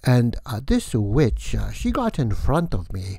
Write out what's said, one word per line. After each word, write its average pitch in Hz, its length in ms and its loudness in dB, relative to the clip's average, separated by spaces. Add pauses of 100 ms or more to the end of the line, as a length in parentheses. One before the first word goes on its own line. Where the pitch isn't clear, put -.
And, 120 320 4 (100)
uh, 110 180 -8
this 233 300 0
witch, 107 600 2
uh, - 160 -2
she - 200 -4
got 233 280 0
in 117 140 0
front 160 400 2
of 90 200 -4
me 95 260 -8